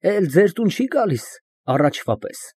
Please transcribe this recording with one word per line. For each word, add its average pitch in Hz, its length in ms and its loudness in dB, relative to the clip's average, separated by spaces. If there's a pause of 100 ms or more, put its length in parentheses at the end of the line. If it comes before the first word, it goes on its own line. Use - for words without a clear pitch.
Էլ 202 240 2
ձեր 170 260 4
տուն 220 160 0
չի՞ - 180 -2
գալիս 208 380 0 (420)
առաջվա 131 500 0
պես։ - 240 -12 (160)